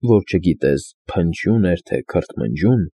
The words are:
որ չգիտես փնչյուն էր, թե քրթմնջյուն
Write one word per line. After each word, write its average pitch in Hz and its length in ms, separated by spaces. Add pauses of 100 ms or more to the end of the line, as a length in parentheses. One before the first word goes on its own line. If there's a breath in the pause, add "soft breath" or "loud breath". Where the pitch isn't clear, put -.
որ 110 220
չգիտես 78 680 (200)
փնչյուն 90 640
էր, 85 100
թե - 240
քրթմնջյուն 143 840